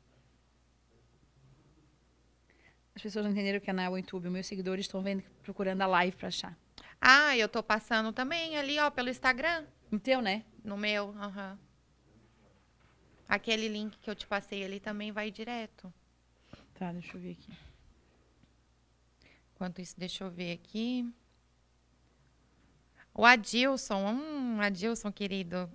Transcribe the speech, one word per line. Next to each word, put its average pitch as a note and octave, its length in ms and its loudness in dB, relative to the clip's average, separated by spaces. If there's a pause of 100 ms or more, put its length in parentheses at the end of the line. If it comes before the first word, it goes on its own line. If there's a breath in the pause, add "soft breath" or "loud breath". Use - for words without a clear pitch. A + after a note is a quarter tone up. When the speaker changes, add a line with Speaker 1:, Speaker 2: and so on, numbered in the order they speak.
(3000 soft breath)
Speaker 1:
As - 80 -18
pessoas G#3 220 -2
não G#3 80 2
entenderam G3+ 260 2
o G3 40 -4
canal F#3 340 0
YouTube. F#3 320 -6
Meus F#3 180 -4
seguidores F#3+ 380 -4
estão F#3+ 180 -6
vendo, G3 200 -2 (200)
procurando F#3+ 400 -2
a F#3+ 40 4
live F3+ 300 4
pra - 120 -8
achar. F3 280 -8 (440 loud breath)
Speaker 2:
Ah, C#4 360 10
eu G#3+ 120 4
tô A3 140 -2
passando A3 500 2
também D#4 460 -4
ali, C#4+ 200 -2
ó, D4 120 4
pelo B3+ 180 -2
Instagram. C4+ 560 2 (260)
Speaker 1:
No G#3+ 80 0
teu, C4 220 2
né? G#3+ 240 0 (180)
Speaker 2:
No G3+ 140 -8
meu, G#3 420 -2
aham. G3+ 400 -10 (1700)
Aquele A3 400 0
link G#3 300 -6
que - 120 -8
eu G#3 40 -6
te - 120 -12
passei G3+ 380 -4
ali G3 160 -8
também G#3 320 -8
vai G#3+ 180 -6
direto. A3 640 -12 (800 soft breath)
Speaker 1:
Tá, F3+ 180 -8
deixa F3 240 -12
eu F3+ 40 -12
ver F3+ 120 -12
aqui. - 200 -18 (2000 soft breath)
Speaker 2:
Enquanto F3+ 260 -8
isso, F3 180 -12
deixa F#3 260 -8
eu F#3+ 60 -8
ver F3 220 -8
aqui. A#3 580 -4 (2000 soft breath)
O G#3+ 100 4
Adilson, A#3 880 4
hum, C4 480 -2
Adilson, G#3 520 -2
querido, F3+ 640 -4